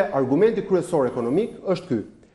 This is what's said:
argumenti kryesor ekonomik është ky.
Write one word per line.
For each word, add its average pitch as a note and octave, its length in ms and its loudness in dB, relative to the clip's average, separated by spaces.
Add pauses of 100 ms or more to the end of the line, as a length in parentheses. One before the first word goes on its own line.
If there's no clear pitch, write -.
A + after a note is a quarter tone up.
(120)
argumenti E3+ 540 2
kryesor E3 400 0
ekonomik C3 600 -2
është F3+ 200 -2
ky. A2+ 120 0 (340)